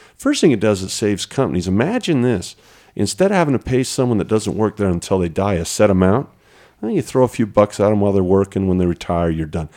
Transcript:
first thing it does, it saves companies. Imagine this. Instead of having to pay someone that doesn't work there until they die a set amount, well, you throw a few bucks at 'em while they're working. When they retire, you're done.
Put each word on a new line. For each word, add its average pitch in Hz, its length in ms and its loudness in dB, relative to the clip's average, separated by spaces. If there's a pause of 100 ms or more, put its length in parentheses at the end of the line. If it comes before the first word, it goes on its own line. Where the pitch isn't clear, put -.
(160)
first 277 260 -2
thing 175 100 6
it 110 80 0
does, 101 240 0
it 95 60 -8
saves 104 360 -2
companies. 90 420 -2
Imagine 139 540 0
this. 117 340 -2 (400)
Instead 185 360 0
of 202 60 0
having 156 160 2
to 117 60 0
pay 127 240 0
someone 123 340 0
that 90 100 -2
doesn't 104 300 -2
work 104 200 -2
there 101 120 0
until 90 300 0
they 87 100 -2
die 95 240 -2
a 85 120 -2
set - 240 2
amount, 95 380 4 (540)
well, 220 100 -4
you 190 100 0
throw 127 220 0
a 123 40 2
few 117 180 -2
bucks 104 340 0
at 104 120 2
'em 104 100 2
while 101 120 2
they're 98 100 2
working. 95 440 2
When 92 120 2
they 90 80 2
retire, 85 420 -2
you're 80 180 -4
done. 78 300 -8